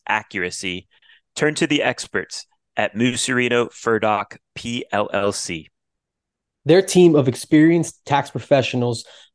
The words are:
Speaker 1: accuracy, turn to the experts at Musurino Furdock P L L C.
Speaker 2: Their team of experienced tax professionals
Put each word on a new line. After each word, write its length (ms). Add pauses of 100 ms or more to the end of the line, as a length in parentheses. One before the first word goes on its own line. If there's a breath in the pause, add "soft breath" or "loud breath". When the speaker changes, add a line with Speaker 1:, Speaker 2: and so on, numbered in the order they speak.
Speaker 1:
accuracy, 800 (480 soft breath)
turn 200
to 120
the 160
experts 640 (300)
at 180
Musurino 800
Furdock 640 (180)
P 360
L 200
L 220
C. 340 (960)
Speaker 2:
Their 180
team 340
of 140
experienced 760
tax 240
professionals 760 (300 loud breath)